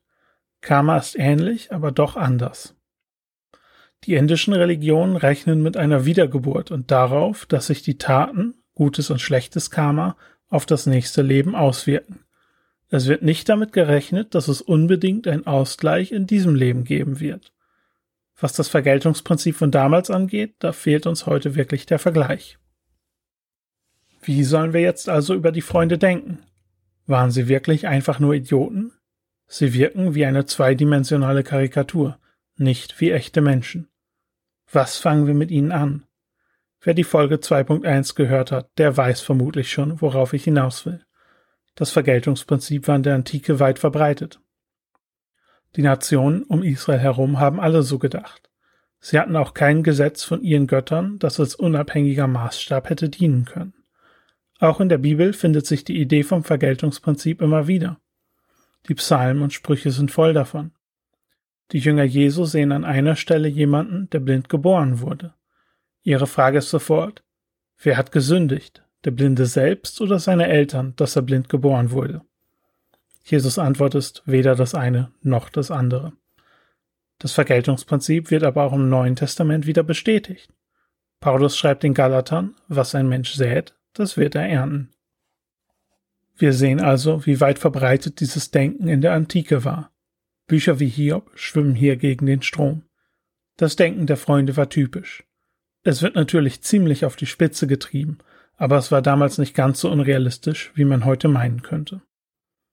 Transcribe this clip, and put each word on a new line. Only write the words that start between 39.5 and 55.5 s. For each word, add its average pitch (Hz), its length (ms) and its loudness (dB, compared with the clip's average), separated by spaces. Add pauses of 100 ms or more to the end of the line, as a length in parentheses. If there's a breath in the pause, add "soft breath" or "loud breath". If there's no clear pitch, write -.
schon, 151 300 -4
worauf 131 320 0
ich 143 100 -4
hinaus 135 420 0
will. 170 200 -10 (720)
Das - 160 -4
Vergeltungsprinzip 139 960 0
war 147 80 2
in 135 80 2
der 139 120 2
Antike 139 440 -2
weit 135 200 2
verbreitet. 151 600 -2 (1400)
Die 156 60 -2
Nationen 143 640 2
um 190 200 -2
Israel 139 360 0
herum 131 400 0
haben 143 200 0
alle 160 240 2
so 131 160 -4
gedacht. - 500 -8 (500)
Sie - 200 0
hatten 160 160 -2
auch 147 180 -2
kein 151 300 2
Gesetz 147 400 0
von - 180 -6
ihren 147 260 2
Göttern, 165 520 -2
das 160 200 -4
als 139 140 0
unabhängiger 147 720 0
Maßstab 127 640 -4
hätte 156 200 -2
dienen 139 360 0
können. - 280 -12 (840)
Auch 160 200 2
in 190 80 2
der 160 120 2
Bibel 151 340 2
findet 151 340 0